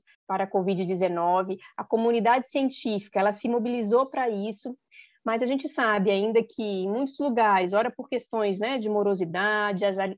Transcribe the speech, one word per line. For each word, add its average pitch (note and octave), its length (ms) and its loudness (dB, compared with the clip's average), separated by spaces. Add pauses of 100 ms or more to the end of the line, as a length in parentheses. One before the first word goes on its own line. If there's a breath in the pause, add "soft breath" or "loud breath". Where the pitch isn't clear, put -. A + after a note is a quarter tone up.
(280 soft breath)
para F#3+ 160 -2
a F#3+ 40 -2
covid F#3+ 380 0
dezenove. F3+ 720 0 (180 loud breath)
A A3 80 -8
comunidade A#3 640 2
científica, A#3+ 720 -2
ela G3+ 140 4
se A3 160 -6
mobilizou A#3+ 560 0
pra C4 240 -4
isso, G#3+ 480 -6 (460 loud breath)
mas A3+ 200 0
a - 20 2
gente C4+ 240 -2
sabe G#3+ 400 2
ainda G#3 320 2
que A3 220 -6
em F#3+ 260 -2
muitos C4+ 300 -4
lugares, G#3+ 540 2
ora A3+ 180 2
por - 180 -14
questões, G#3+ 500 -2
né, B3 200 -2
de G#3+ 100 -4
morosidade, G3+ 960 0
agi-, F#3+ 320 -2